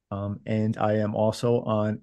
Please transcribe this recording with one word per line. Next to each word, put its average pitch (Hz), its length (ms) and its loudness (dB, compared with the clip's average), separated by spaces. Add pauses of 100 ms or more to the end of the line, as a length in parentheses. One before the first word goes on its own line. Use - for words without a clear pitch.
(100)
Um, 101 360 -6
and 110 300 0
I 107 180 2
am 107 200 0
also 110 480 2
on 107 400 0